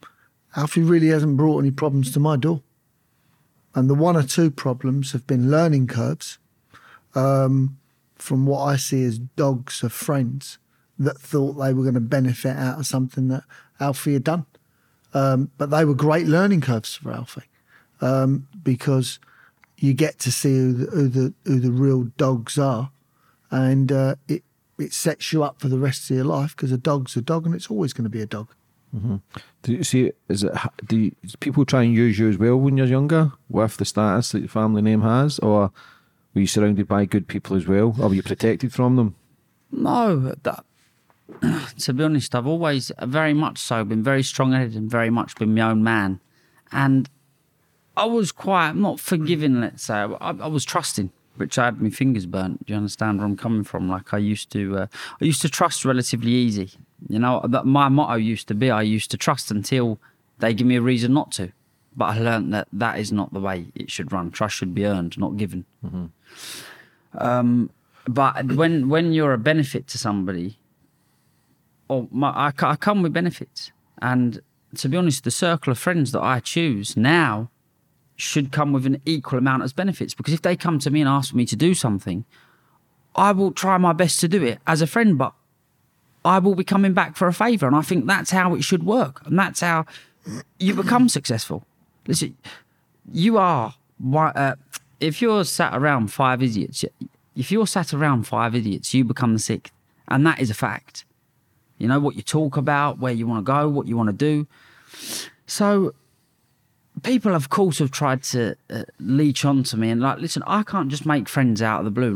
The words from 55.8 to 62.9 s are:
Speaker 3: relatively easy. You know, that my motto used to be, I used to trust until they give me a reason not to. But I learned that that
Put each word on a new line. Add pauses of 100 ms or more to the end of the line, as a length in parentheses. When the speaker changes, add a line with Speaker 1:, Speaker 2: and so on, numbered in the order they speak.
Speaker 3:
relatively
easy. (360)
You
know,
that
my
motto
used
to
be,
I
used
to
trust
until (420)
they
give
me
a
reason
not
to. (460)
But (120)
I
learned
that
that